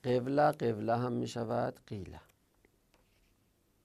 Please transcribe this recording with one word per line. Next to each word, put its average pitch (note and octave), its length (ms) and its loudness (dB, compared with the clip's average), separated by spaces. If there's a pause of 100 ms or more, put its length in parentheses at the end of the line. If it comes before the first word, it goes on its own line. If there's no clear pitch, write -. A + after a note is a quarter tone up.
قبله، B2+ 380 2
قبله A#2 540 2
هم B2 160 0
می‌شود A#2+ 760 -2
قیله. F2+ 340 -12 (1600)